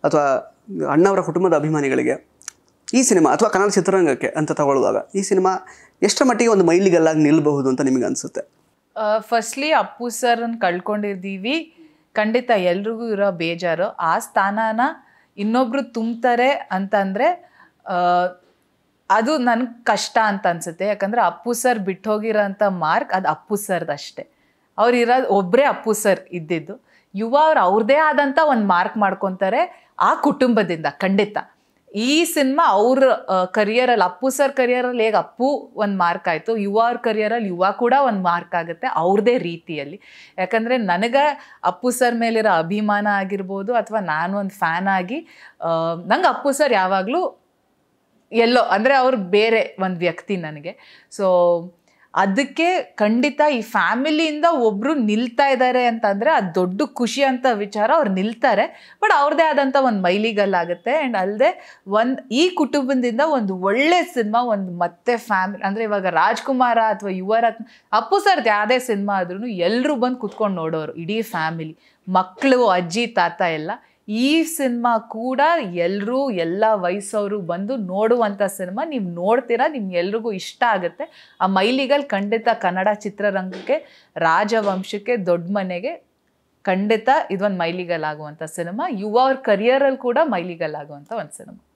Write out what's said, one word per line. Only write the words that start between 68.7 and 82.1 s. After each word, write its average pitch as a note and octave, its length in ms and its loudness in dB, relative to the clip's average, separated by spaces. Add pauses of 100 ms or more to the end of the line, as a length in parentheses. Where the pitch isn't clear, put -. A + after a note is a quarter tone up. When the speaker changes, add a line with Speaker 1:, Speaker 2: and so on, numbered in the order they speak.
Speaker 2:
ಸಿನಿಮಾ G3+ 400 -2
ಆದ್ರೂನು F#3 280 -6
ಎಲ್ರೂ A#3 480 0
ಬಂದು B3 200 0
ಕುತ್ಕೊಂಡು G#3 400 -4
ನೋಡೋರು, D#3+ 380 -4
ಇಡೀ G3 280 -6
ಫ್ಯಾಮಿಲಿ, D#3+ 560 -6 (320)
ಮಕ್ಕಳು, A#3 580 2
ಅಜ್ಜಿ, F3+ 400 0
ತಾತ F3 340 0
ಎಲ್ಲ. E3 300 -2 (380)
ಈ C4+ 340 0
ಸಿನಿಮಾ A#3+ 540 0
ಕೂಡ A#3+ 440 -4 (180)
ಎಲ್ರೂ, G3+ 720 -2
ಎಲ್ಲ F3+ 340 -2 (100)
ವಯಸ್ಸವರು G3+ 680 -4
ಬಂದು F#3 340 -6
ನೋಡುವಂಥ G#3 680 0
ಸಿನಿಮಾ. F#3+ 420 -6
ನೀವ್ C4+ 180 -6
ನೋಡ್ತೀರಾ, A#3 640 0
ನಿಮ್ಗೆ G3+ 300 -4
ಎಲ್ರಿಗೂ G#3+ 340 -2
ಇಷ್ಟ - 360 -6
ಆಗುತ್ತೆ. G3 720 -6
ಆ F#3 60 2
ಮೈಲಿಗಲ್ B3+ 560 2
ಖಂಡಿತ A3 500 -4